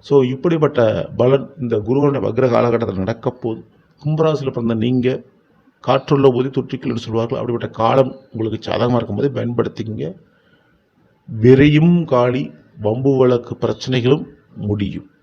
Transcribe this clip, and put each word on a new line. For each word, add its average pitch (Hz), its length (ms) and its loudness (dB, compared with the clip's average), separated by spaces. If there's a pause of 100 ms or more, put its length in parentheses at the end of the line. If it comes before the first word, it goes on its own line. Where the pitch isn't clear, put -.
So, 143 100 0 (180)
இப்படிப்பட்ட 156 460 0 (380)
பலன் 127 280 2 (160)
இந்த 117 140 -2 (120)
குருவனுடைய 139 360 0
வக்ர 113 300 0
காலகட்டத்தில் 117 500 0
நடக்க 113 260 -6
போகுது. 113 320 -8 (400)
கும்பராசியில் 147 540 -2
பிறந்த 117 300 -2
நீங்க 123 220 0 (760)
காற்றுள்ள 139 480 2
போதே 127 260 -2
தொற்றிக்கல் 127 360 -6
என்று 113 140 -8
சொல்வார்கள். 113 340 -4
அப்படிப்பட்ட 113 280 -6 (120)
காலம் 127 300 2 (200)
உங்களுக்கு 110 280 -6 (100)
சாதகமா 120 300 0
இருக்கும் 101 200 -6
போதே 139 180 -2
பயன்படுத்திக்கங்க. 113 680 -6 (1200)
விரையும் 147 680 6 (160)
காலி, 123 320 2 (380)
வம்பு 120 360 0
வழக்கு 123 360 2 (100)
பிரச்சனைகளும் 127 600 -2 (420)
முடியும். 104 400 -4 (160)